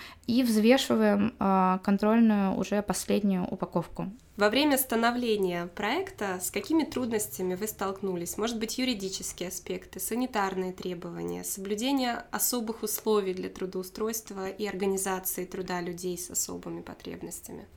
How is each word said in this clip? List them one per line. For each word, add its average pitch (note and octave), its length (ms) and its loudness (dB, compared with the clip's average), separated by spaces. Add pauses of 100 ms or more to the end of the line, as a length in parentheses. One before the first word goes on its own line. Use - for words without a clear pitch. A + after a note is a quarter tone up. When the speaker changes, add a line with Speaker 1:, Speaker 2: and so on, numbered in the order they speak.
(260)
Speaker 1:
и A#3+ 160 4
взвешиваем, A3 960 6
а, F#3+ 400 4
контрольную G#3 760 6
уже G3+ 260 0
последнюю G3 640 0
упаковку. F3 640 -4 (260)
Speaker 2:
Во G3+ 120 4
время C4+ 300 4
становления A3+ 880 2
проекта G#3 760 -4
с - 100 -4
какими D#4 340 0
трудностями G#3+ 720 -2
вы G3+ 120 -4
столкнулись? F#3+ 720 -4
Может A3+ 200 -2
быть, A3 200 -4
юридические G3 720 -4
аспекты, - 500 -8
санитарные G3 720 -2
требования, F3 720 -6
соблюдение A#3 880 -2
особых A3 520 -2
условий G#3 520 0
для F#3 160 -6
трудоустройства F#3+ 960 -6
и G3+ 180 -4
организации F#3+ 800 -2
труда F3+ 380 -4
людей F3 340 -4
с - 140 -10
особыми F3 500 -6
потребностями? - 840 -12 (100)